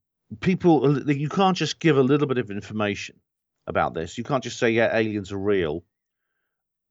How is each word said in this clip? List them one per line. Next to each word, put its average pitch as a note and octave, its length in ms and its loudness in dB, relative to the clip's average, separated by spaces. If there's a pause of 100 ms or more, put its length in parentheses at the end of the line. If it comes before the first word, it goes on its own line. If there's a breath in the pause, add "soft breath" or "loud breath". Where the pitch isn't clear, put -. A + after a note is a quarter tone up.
(400)
people, D3+ 580 4 (120)
you C#3+ 180 -2
can't F#3+ 280 2
just - 240 -4
give D3+ 180 4
a C3+ 40 6
little C#3+ 240 2
bit B2+ 120 -2
of G2+ 120 -4
information G2+ 640 -6 (500)
about D#2+ 280 -2
this. E2 240 -8
You A#2 60 -8
can't C3+ 200 -2
just A#2+ 140 -10
say, A#2+ 120 2
"Yeah, A2+ 260 2
aliens G#2 360 -2
are G2 60 -6
real." F#2 460 -2 (1080)